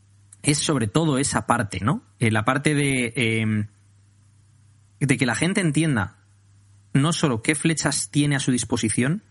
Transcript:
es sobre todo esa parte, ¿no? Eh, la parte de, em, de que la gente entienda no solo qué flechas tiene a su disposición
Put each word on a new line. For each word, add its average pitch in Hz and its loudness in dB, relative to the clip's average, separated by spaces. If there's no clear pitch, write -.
es 147 0
sobre 113 -2
todo 151 0
esa 127 -2
parte, 117 -2
¿no? 151 -2
Eh, 117 2
la 110 0
parte 143 0
de, 135 0
em, 110 0
de 127 2
que 131 0
la 117 0
gente 196 0
entienda 147 0
no 147 4
solo 127 0
qué 156 0
flechas 151 -2
tiene 147 2
a 135 0
su 135 0
disposición 120 0